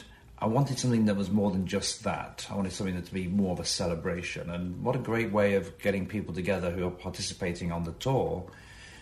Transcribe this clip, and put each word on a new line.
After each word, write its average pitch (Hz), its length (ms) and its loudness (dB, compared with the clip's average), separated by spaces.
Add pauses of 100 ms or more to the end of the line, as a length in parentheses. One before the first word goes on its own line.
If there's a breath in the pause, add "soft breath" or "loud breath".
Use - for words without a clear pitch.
(400 soft breath)
I - 80 0
wanted 127 320 4
something 117 260 6
that 104 100 6
was 98 140 0
more 98 220 4
than 92 160 0
just - 360 -2
that. - 460 -4
I 98 60 -6
wanted 98 160 0
something 92 240 -2
that 87 100 -4
to - 80 -12
be 92 140 -2
more 95 260 2
of 82 60 -4
a 82 60 -4
celebration. 87 840 -2
And 90 340 -4
what 120 120 2
a 120 40 0
great 113 320 0
way 101 240 4
of 92 240 0
getting 98 280 2
people 95 260 -4
together 90 380 0
who 90 160 0
are 87 40 0
participating 90 800 -4
on 85 120 -2
the 82 100 -4
tour 123 500 0 (580 loud breath)